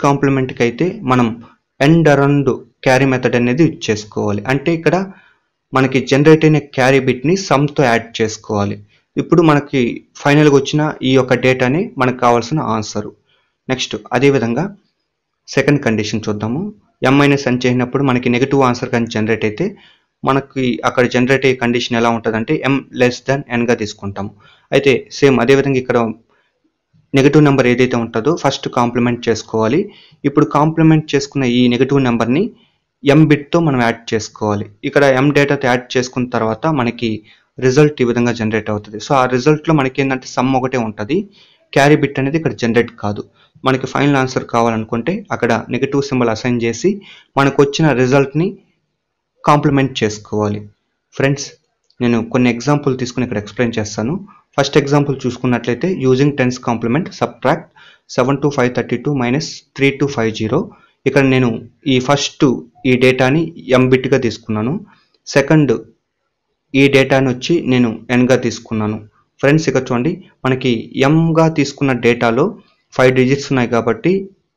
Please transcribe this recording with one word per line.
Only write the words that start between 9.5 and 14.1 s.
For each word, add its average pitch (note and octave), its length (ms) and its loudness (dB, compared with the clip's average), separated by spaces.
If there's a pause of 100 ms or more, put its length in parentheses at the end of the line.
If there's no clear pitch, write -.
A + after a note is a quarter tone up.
మనకి C#3+ 320 0 (400)
ఫైనల్గా D3 380 4
వచ్చిన D3+ 200 -2 (280)
ఈ C3 100 2
యొక్క B2+ 140 0 (120)
డేటానే B2+ 380 0 (200)
మనకు B2 220 -2
కావాల్సిన A#2+ 340 2 (180)
ఆన్సర్. G#2 340 -8 (640)
నెక్స్ట్ - 220 -8 (220)